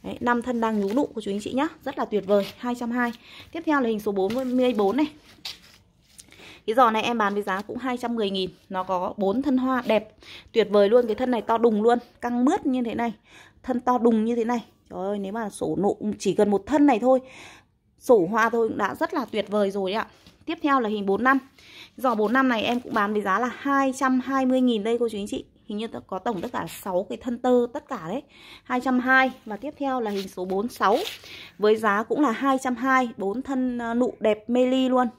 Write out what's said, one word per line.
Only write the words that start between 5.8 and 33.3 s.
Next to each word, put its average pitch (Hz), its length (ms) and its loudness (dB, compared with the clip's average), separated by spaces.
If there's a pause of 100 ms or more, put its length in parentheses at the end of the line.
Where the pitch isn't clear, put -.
Cái 220 80 -2
giò 240 160 6
này 220 120 0
em 240 160 -2
bán 202 160 0
với 208 80 -2
giá 196 200 -4
cũng - 140 -10
hai 247 200 -6
trăm 240 180 -6
mười 208 160 0
nghìn. 185 200 -4 (180)
Nó 185 140 -4
có 185 340 -4
bốn 208 260 0
thân 285 140 2
hoa 254 300 0
đẹp, 214 300 -2 (360)
tuyệt 220 180 2
vời 202 180 6
luôn. 240 180 6
Cái 214 80 0
thân 247 160 -2
này 226 120 0
to 330 160 0
đùng 220 240 4
luôn, 233 160 4 (220)
căng 240 240 -2
mướt 320 220 2
như 254 160 0
thế 226 120 -4
này, 233 180 -2 (500)
thân 247 180 -4
to 247 180 2
đùng 220 260 4
như 233 120 0
thế 226 80 0
này. 233 200 0 (260)
Trời 180 140 -8
ơi, 202 140 -2
nếu 196 140 -8
mà 220 180 -6
sổ 160 320 -4
nụ 202 160 0 (200)
chỉ 190 160 0
cần 208 160 4
một 196 160 0
thân 294 200 4
này 247 120 4
thôi, 254 220 4 (800)
sổ 208 320 4
hoa 226 200 2
thôi 226 180 0
cũng - 100 -6
đã 202 160 -2
rất 330 200 -4
là 277 100 -2
tuyệt 208 240 -4
vời 202 220 0
rồi 190 220 -4
ạ. 214 140 -4 (400)
Tiếp 339 160 -6
theo 277 180 2
là 220 80 -2
hình 208 180 -2
bốn 196 180 0
năm. 269 140 4 (580)
Giò 247 180 0
bốn 208 180 0
năm 262 160 4
này 226 140 0
em 240 180 -2
cũng - 140 -12
bán 208 180 0
với 208 100 -2
giá 196 160 0
là 240 180 -2
hai 277 400 0
trăm 262 240 2
hai 262 260 -2
mươi 254 140 2
nghìn 233 240 2
đây 233 160 0
cô 233 80 0
chú 220 100 -6
anh 202 80 -6
chị. - 180 -8 (220)
Hình 208 120 -8
như 220 100 -6 (180)
có 190 120 -8
tổng 190 220 -4
tất 214 120 -8
cả 170 160 -6
sáu 190 400 -4
cái 233 100 -8
thân 240 200 -6
tơ 247 340 2
tất 294 160 -12
cả 233 200 -10
đấy. 220 140 -6 (420)
Hai 247 160 -2
trăm 254 200 0
hai. 262 300 4 (140)
Và 214 120 -10
tiếp 294 220 -10
theo 269 220 -2
là 214 100 -4
hình 196 180 -6
số 185 160 -8
bốn 190 240 -2
sáu. 220 280 2 (600)
Với 214 180 4
giá 220 260 0
cũng - 180 -2
là 285 100 4
hai 262 320 0
trăm 247 140 -4
hai, 254 400 2
bốn 202 260 -4